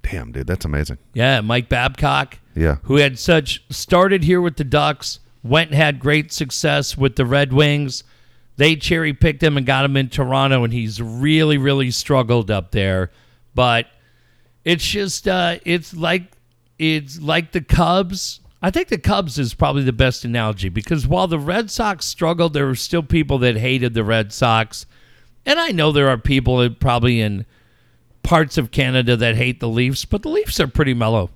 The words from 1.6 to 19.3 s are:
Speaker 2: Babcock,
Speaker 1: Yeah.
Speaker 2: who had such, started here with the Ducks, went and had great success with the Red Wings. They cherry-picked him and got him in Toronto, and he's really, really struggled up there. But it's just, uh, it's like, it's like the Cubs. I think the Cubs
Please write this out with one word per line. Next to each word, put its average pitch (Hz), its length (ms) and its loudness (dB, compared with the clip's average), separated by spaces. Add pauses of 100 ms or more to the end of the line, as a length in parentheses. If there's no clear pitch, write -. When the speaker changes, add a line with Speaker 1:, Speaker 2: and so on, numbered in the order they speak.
Speaker 2:
Babcock, 135 720 -2 (160)
Speaker 1:
Yeah. 78 300 2
Speaker 2:
who 135 120 2
had 139 220 4
such, 156 500 0
started 185 560 2
here 180 160 4
with 175 160 -2
the 151 80 -4
Ducks, 147 540 -2 (240)
went 156 280 2
and 135 60 0
had 147 240 2
great 147 320 0
success 143 640 -4
with 135 200 0
the 131 100 2
Red 135 260 0
Wings. 147 520 0 (520)
They 156 180 4
cherry-picked 156 680 0
him 147 160 2
and 131 80 -2
got 135 180 2
him 139 140 2
in 131 100 0
Toronto, 135 560 2
and 113 80 -2
he's 110 300 -4
really, 147 560 2
really 135 320 0
struggled 120 600 0
up 98 200 -2
there. 95 400 -2 (440)
But 120 320 2 (800)
it's 170 220 0
just, 202 420 -4
uh, 175 380 0
it's 175 280 -4
like, 170 280 -2 (560)
it's 156 420 -4
like 156 320 -4
the 175 80 -2
Cubs. 180 800 0 (220)
I 190 80 0
think 339 180 -4
the 208 100 -4
Cubs 180 400 -2